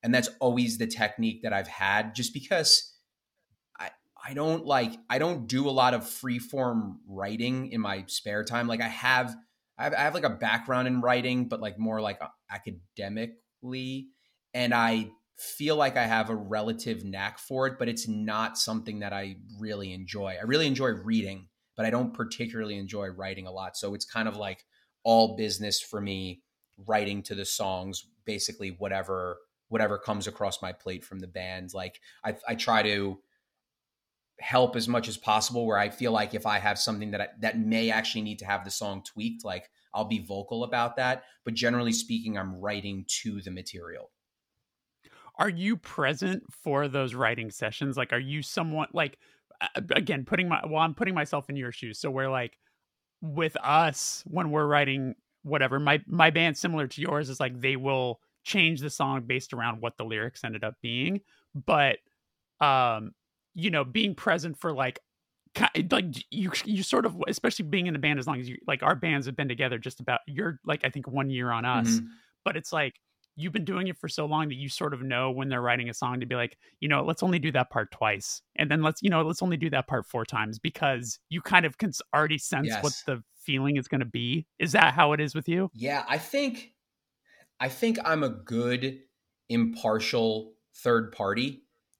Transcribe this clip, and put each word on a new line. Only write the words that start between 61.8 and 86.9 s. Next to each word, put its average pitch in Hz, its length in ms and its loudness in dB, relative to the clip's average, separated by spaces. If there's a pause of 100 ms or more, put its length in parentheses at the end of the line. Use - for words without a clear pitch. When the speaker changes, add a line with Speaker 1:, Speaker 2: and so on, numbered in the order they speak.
Speaker 2:
um, 120 520 4 (420)
you 175 160 0
know, 151 140 2
being 202 300 0
present 165 440 -2
for, 165 140 -2
like, 127 280 -2 (540)
ki-, - 360 2
like, 190 160 4 (240)
you, 185 200 -2 (140)
you 208 180 0
sort 240 240 2
of, 175 100 -2 (120)
especially 202 380 -2
being 180 200 0
in 170 100 0
a - 40 -2
band 147 180 2
as 127 80 -4
long 139 140 -2
as 123 80 -8
you, 123 180 -10
like, 135 160 -2
our 147 140 4
bands 143 300 0
have 135 100 -6
been 139 120 0
together 123 300 0
just 127 220 -8
about, 123 260 0
you're, 151 380 -4
like, 151 200 -2
I 131 60 2
think 139 180 -8
one 135 220 -2
year 123 200 -2
on 117 140 0
us, 113 360 2
Speaker 1:
Mm-hmm. - 140 -10 (300)
Speaker 2:
but - 120 -2
it's - 160 -8
like, 147 280 -2 (360)
you've 156 160 -6
been 185 120 -2
doing 185 240 -2
it 175 100 -8
for 160 100 -8
so 151 180 -2
long 151 220 2
that 139 60 -4
you 139 140 -8
sort 147 260 -4
of 123 80 -6
know 131 280 0
when 135 180 -2
they're 131 140 0
writing 120 260 2
a 117 60 -6
song 123 260 -2
to 131 60 -4
be 123 100 -2
like, 120 200 -2 (240)
you 143 80 -2
know, 143 160 4
"Let's 160 180 0
only 180 180 4
do 151 120 0
that 127 160 4
part 107 220 -2
twice. 104 520 -2 (140)
And 151 140 2
then 156 120 6
let's, 156 200 0
you 202 80 4
know, 160 120 4
let's 160 200 0
only 180 140 2
do 156 140 0
that 139 180 0
part 120 180 -2
four 113 180 -4
times," 110 360 -2
because 123 580 -2 (120)
you 135 120 -4
kind 180 240 6
of 143 120 -2
can 220 120 0
s-, - 100 -6 (140)
already 151 240 4
sense 139 420 0
what 139 120 2
Speaker 1:
Yes. - 140 -8
Speaker 2:
the 123 180 -2 (120)
feeling 139 400 0
is 131 120 -2
gonna 131 160 0
be. 120 420 -2 (140)
Is 165 120 0
that 165 220 8
how 147 200 8
it 151 60 0
is 151 140 -2
with 156 140 -4
you? 180 240 0
Speaker 1:
Yeah, 135 360 -2
I 139 100 2
think, 277 560 -4 (840)